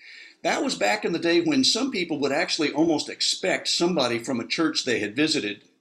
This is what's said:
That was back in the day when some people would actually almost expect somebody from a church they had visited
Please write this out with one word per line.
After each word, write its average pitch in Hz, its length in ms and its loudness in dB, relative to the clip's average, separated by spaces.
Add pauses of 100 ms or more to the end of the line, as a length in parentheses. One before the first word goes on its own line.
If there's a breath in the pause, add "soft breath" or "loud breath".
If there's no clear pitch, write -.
(420 loud breath)
That 214 200 0
was 269 120 -2
back 208 300 0
in 190 80 -2
the 160 60 -2
day 170 220 4
when 143 240 4
some 240 260 2
people 165 300 -4
would 135 120 0
actually 160 400 0
almost 156 360 2
expect - 600 -2
somebody 143 500 0
from 123 220 -4
a 131 60 -6
church - 380 -2
they 117 160 0
had 104 160 -4
visited 135 460 0 (180)